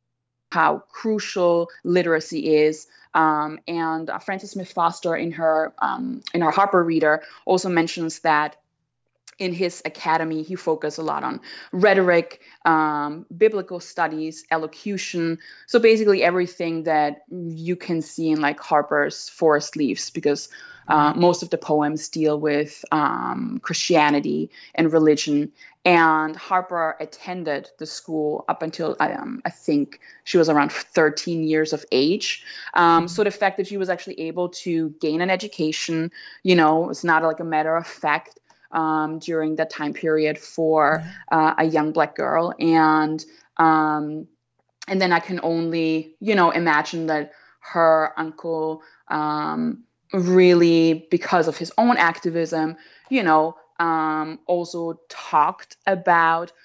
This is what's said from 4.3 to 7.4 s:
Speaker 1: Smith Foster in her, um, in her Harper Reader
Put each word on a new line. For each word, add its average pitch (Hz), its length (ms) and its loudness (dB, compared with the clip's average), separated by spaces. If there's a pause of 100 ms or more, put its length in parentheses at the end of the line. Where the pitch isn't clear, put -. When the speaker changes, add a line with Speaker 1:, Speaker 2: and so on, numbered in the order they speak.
Speaker 1:
Smith 180 200 -10
Foster 175 440 -2
in 165 160 -4
her, 160 480 0
um, - 420 -4 (120)
in 175 80 0
her 156 100 2
Harper 196 320 4
Reader 156 400 2 (220)